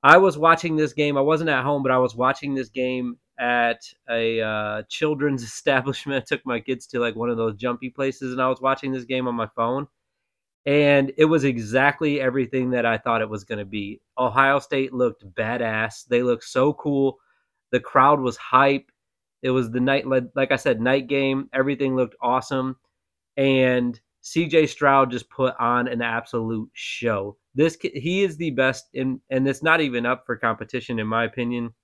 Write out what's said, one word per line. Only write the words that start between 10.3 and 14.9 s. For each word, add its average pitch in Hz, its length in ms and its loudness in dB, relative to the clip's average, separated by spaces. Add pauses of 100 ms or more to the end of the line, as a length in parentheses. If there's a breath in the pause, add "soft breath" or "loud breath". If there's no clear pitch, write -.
And 143 520 4
it 156 80 8
was 156 200 4
exactly 135 760 0
everything 127 520 -2
that 120 140 0
I 113 120 2
thought 113 240 -2
it 107 80 -4
was 107 160 -8
gonna 104 200 -8
be. 101 360 -10 (160)
Ohio 131 420 2
State 135 340 -4